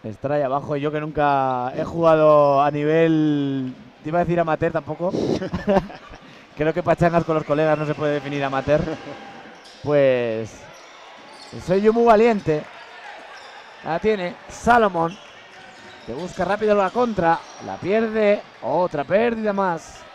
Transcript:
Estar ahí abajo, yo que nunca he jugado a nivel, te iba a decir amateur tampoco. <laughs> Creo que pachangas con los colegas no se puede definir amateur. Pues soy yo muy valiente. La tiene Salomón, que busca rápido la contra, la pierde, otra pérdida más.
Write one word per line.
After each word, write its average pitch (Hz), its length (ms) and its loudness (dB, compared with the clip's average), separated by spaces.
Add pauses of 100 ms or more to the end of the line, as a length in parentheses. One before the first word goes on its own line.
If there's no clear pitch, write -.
Estar 113 300 -8
ahí 147 100 0
abajo, 139 340 -4
yo 143 140 -4
que 151 100 -4
nunca 139 760 -2
he 156 80 -4
jugado 151 760 4
a 147 80 2
nivel, 147 1000 2 (300)
te 151 60 -10
iba 165 100 -2
a 175 60 2
decir 170 160 0
amateur 165 320 -2
tampoco. 160 400 -6 (720)
<laughs> - 720 -20
Creo 156 160 0
que 170 100 -4
pachangas 165 420 2
con 165 100 -2
los 151 100 0
colegas 151 340 0
no 151 60 -4
se 147 100 -4
puede 147 200 -2
definir 143 280 -4
amateur. 139 380 0 (1000)
Pues 123 680 0 (1160)
soy 190 160 0
yo 220 100 6
muy 233 120 2
valiente. 214 580 4 (1200)
La 160 140 -4
tiene 196 360 -2 (140)
Salomón, 196 680 2 (880)
que 117 80 -10
busca 175 320 -6
rápido 208 280 0
la 190 160 2
contra, 185 480 0 (280)
la 98 100 -8
pierde, 214 680 0 (200)
otra 131 420 -2
pérdida 220 480 0
más. 190 480 -4 (140)